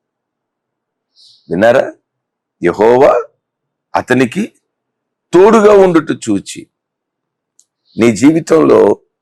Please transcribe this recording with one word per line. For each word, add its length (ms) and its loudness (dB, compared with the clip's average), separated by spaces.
విన్నారా? 440 -2
యెహోవా 600 0
అతనికి 560 -4
తోడుగా 400 4
ఉండుట 380 2
చూచి. 560 -10
నీ 160 0
జీవితంలో 840 0